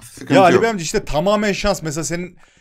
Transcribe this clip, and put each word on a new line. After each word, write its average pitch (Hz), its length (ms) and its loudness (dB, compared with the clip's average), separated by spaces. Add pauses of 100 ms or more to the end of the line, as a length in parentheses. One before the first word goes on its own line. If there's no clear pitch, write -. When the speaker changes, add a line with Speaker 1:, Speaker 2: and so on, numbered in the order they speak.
Speaker 1:
sıkıntı - 280 -6
Speaker 2:
Ya 185 80 6
Ali 175 120 6
Speaker 1:
yok. 190 100 4
Speaker 2:
Bey 233 60 2
amca 190 140 -6
işte 202 220 -4
tamamen 202 480 0
şans. 196 300 -2
Mesela 156 200 -6
senin 170 340 -8 (240)